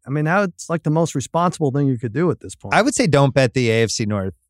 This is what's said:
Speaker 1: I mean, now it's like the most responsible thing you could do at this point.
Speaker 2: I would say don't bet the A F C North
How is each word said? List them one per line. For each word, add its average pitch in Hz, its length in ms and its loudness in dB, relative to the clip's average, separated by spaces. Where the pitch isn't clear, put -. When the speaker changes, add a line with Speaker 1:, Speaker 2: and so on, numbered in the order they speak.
Speaker 1:
I - 40 -8
mean, 151 140 -2
now 180 180 2
it's - 260 -6
like 165 140 -4
the 160 80 -2
most 160 240 0
responsible 160 560 -2
thing 143 160 0
you 131 120 0
could 113 140 -6
do 160 180 0
at 123 100 -4
this - 140 -16
point. 101 200 -6
Speaker 2:
I 175 80 4
would 262 120 0
say 247 120 2
don't 139 280 4
bet 131 200 2
the 123 160 2
A 113 140 4
F 110 60 -2
C - 160 -4
North 98 280 -4